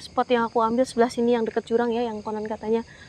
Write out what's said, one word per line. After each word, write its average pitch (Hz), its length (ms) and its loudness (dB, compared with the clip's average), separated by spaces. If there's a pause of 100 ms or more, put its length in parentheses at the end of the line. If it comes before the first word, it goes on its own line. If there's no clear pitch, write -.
spot - 260 -2
yang 233 220 2
aku 233 140 2
ambil 233 240 2
sebelah 240 240 2
sini 240 240 2
yang 226 100 0
deket 220 220 -4
jurang 233 260 0
ya, 240 100 -2
yang 214 200 -6
konon 214 240 -6
katanya 220 340 -2 (260)